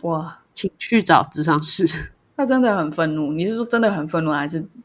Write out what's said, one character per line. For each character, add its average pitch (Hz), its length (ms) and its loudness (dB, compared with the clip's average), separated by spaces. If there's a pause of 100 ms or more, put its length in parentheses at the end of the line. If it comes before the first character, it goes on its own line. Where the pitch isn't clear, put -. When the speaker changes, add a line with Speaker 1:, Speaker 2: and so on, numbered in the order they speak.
Speaker 1:
哇。 165 360 -6 (160)
Speaker 2:
请 - 140 -6 (100)
去 - 220 2
找 165 300 6
咨 151 120 -6
商 151 200 2
师。 165 240 0 (480)
Speaker 1:
那 277 120 0
真 262 160 2
的 220 140 4
很 156 140 -2
愤 156 240 -2
怒， 151 180 -2
你 165 140 -2
是 220 80 -2
说 233 100 -4
真 233 160 0
的 226 120 4
很 156 160 -4
愤 160 160 -2
怒， 156 80 0
还 147 160 -2
是 160 160 -6 (200)